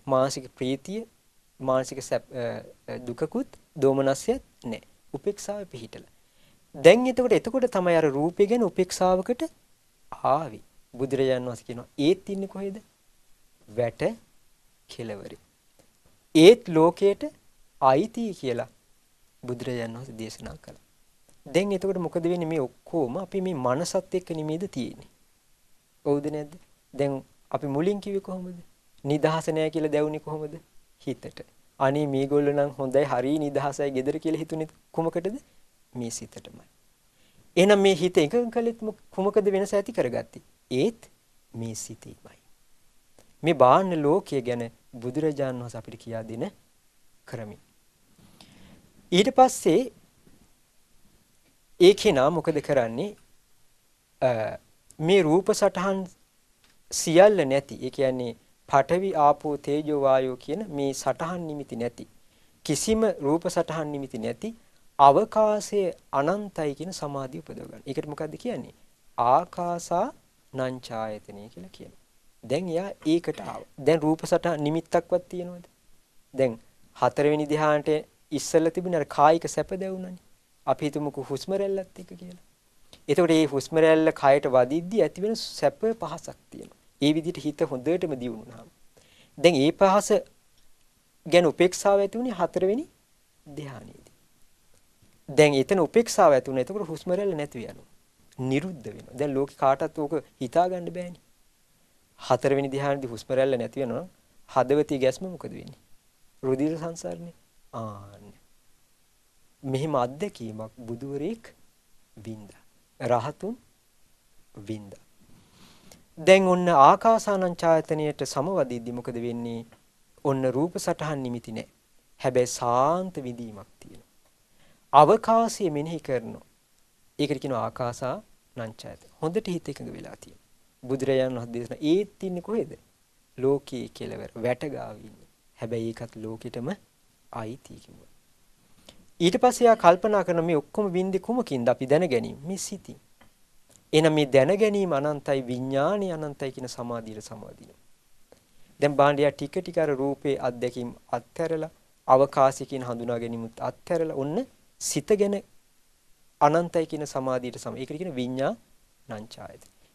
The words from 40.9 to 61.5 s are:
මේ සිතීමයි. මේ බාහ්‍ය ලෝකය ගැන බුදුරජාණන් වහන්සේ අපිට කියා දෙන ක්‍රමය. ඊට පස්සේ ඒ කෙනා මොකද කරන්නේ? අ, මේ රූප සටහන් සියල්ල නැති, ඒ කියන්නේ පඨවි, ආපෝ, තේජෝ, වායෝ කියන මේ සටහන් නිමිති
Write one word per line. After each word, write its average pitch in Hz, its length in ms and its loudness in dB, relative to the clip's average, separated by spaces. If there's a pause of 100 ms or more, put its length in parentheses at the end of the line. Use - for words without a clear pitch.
මේ 113 220 -8
සිතීමයි. - 640 -18 (1040)
මේ 160 120 2
බාහ්‍ය 156 420 6
ලෝකය 151 460 0
ගැන 120 200 -4 (300)
බුදුරජාණන් 131 720 -4
වහන්සේ 120 160 -12
අපිට 113 200 -16
කියා 113 240 -10
දෙන 113 220 -8 (800)
ක්‍රමය. 110 360 -14 (1500)
ඊට 196 180 4
පස්සේ 254 500 4 (2000)
ඒ 180 140 10
කෙනා 151 360 2
මොකද 165 300 -2
කරන්නේ? 131 500 0 (1120)
අ, 131 60 4 (680)
මේ 180 260 4
රූප 165 260 2
සටහන් 190 540 0 (880)
සියල්ල 180 520 6
නැති, 135 320 -2
ඒ 127 140 -8
කියන්නේ 127 420 -2 (360)
පඨවි, 170 460 2
ආපෝ, 147 420 2
තේජෝ, 147 440 -2
වායෝ 131 360 2
කියන 170 300 -8
මේ 143 260 -4
සටහන් 175 480 -4
නිමිති 147 360 -10